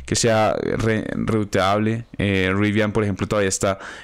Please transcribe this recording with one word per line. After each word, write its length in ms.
que 80
sea 400
re-, 600
reutable. 920
Eh, 400
Rivian, 360
por 100
ejemplo, 240
todavía 240
está, 280